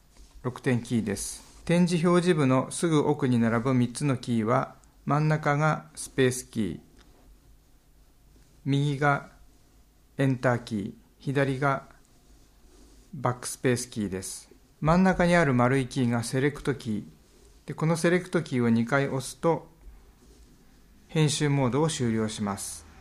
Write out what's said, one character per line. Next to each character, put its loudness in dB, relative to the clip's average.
六 -8
点 0
キ -2
ー 2
で -4
す。 -12
点 4
字 0
表 4
示 2
部 2
の 2
す -4
ぐ 4
奥 0
に 4
並 2
ぶ 0
三 2
つ -6
の 0
キ -2
ー 0
は、 0
真 0
ん 2
中 0
が 0
ス -14
ペ 2
ー 2
ス -10
キ -4
ー、 -4
右 0
が 0
エ 4
ン 2
タ 2
ー -8
キ -8
ー、 -6
左 -2
が -2
バ -2
ッ -6
ク -12
ス -10
ペ 2
ー 2
ス -8
キ -6
ー -6
で -6
す。 -14
真 2
ん 4
中 2
に 4
あ 4
る 2
丸 4
い 0
キ -2
ー 2
が 0
セ -2
レ 2
ク -10
ト -2
キ -8
ー。 -6
で、 -10
こ -4
の 0
セ 0
レ 2
ク -8
ト 0
キ -6
ー 2
を 4
二 4
回 0
押 -4
す -12
と、 -2
編 2
集 0
モ 2
ー 0
ド 0
を 0
終 -2
了 0
し -8
ま -4
す。 -14